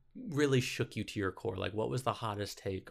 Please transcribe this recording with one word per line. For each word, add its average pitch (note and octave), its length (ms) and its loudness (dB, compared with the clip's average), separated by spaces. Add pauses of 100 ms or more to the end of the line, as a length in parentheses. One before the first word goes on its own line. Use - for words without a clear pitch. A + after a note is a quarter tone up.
(300)
really C3+ 320 6
shook - 340 -2
you G#2+ 100 -2
to - 140 -4
your F#2+ 120 2
core? G2+ 260 -4
Like, G2 160 -2
what A2 160 0
was B2+ 140 0
the A2 100 2
hottest G#2 460 -4
take F#2+ 320 -4